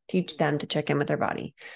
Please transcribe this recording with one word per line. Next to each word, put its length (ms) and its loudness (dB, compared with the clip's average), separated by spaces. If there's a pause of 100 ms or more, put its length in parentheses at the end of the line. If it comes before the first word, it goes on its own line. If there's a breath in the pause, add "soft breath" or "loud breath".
Teach 280 0
them 200 2
to 100 -2
check 220 0
in 80 2
with 100 2
their 100 0
body. 360 -2 (220 loud breath)